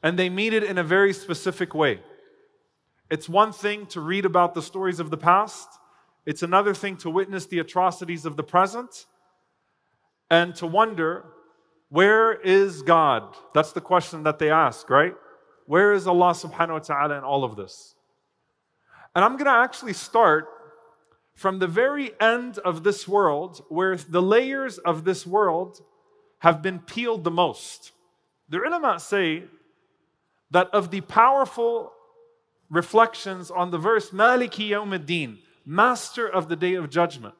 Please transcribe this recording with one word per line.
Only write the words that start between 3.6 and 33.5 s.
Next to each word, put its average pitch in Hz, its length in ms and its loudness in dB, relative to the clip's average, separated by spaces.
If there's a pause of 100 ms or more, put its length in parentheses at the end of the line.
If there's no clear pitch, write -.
to - 140 -12
read 185 240 -4
about 175 300 2
the 165 80 -6
stories 185 380 -6
of 156 100 -6
the 156 60 -6
past. 185 520 2 (580)
It's 151 160 -6
another 190 320 2
thing 196 240 -8
to 170 120 -8
witness 190 360 -4
the 175 120 -6
atrocities 175 680 -4
of 147 100 -8
the 151 60 -6
present 196 640 -2 (1200)
and 170 260 4
to 175 100 -8
wonder, 175 580 0 (640)
"Where 214 440 4
is 190 500 0
God?" 147 540 2 (180)
That's 156 180 2
the 175 80 -8
question 170 440 -2
that 151 140 0
they 151 120 0
ask, 151 400 0
right? 151 260 4 (500)
Where 190 260 4
is 185 140 0
Allah 180 260 4
subhanahu 165 400 -4
wa 156 60 -6
ta'ala 147 400 -4
in 135 60 -14
all 139 200 -2
of 110 120 -8
this? - 380 -18 (1200)
And 180 100 4
I'm 247 120 4
gonna 277 140 0
actually 247 420 2
start 160 560 2 (840)
from 190 240 -4
the 185 80 0
very 247 540 -2
end 233 380 0
of 175 240 -4
this 202 240 -2
world, 180 600 0
where 185 280 -2
the 170 260 -2
layers 254 560 0
of 160 260 -2
this 180 220 -4
world 185 580 -2 (540)
have 165 240 2
been 185 180 -8
peeled 226 440 -8
the 170 60 -2
most. - 640 -4 (560)
The 156 100 -8
ulama 277 400 -2
say 170 500 -4 (1000)
that 180 200 2
of 190 200 -2
the 196 120 -6
powerful 233 920 2 (760)
reflections 185 840 0